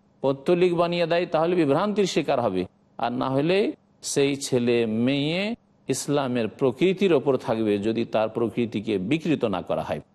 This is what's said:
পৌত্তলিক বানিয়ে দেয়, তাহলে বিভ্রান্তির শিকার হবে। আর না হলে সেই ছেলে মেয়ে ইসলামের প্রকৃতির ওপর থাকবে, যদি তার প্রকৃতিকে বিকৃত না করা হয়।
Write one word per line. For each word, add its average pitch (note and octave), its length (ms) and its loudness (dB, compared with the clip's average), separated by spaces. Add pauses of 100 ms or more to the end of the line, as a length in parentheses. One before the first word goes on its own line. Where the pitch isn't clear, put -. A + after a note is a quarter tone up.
(220)
পৌত্তলিক E3+ 540 2
বানিয়ে E3+ 320 0
দেয়, E3+ 200 0
তাহলে E3 300 0
বিভ্রান্তির F#3 480 2
শিকার C#3+ 360 0
হবে। F#2+ 240 0 (340)
আর A#2+ 140 -2
না B2+ 180 -4
হলে F3+ 420 0 (300)
সেই C#3 340 0
ছেলে A#2+ 500 0
মেয়ে C#3+ 680 0 (340)
ইসলামের C3 600 -2
প্রকৃতির E3+ 640 0
ওপর C3+ 240 2
থাকবে, A2+ 420 0
যদি A2+ 260 -2
তার A2 240 0
প্রকৃতিকে A2 680 -2
বিকৃত C3+ 460 -2
না F#2 180 -2
করা D#2 200 -4
হয়। D2+ 180 -6 (140)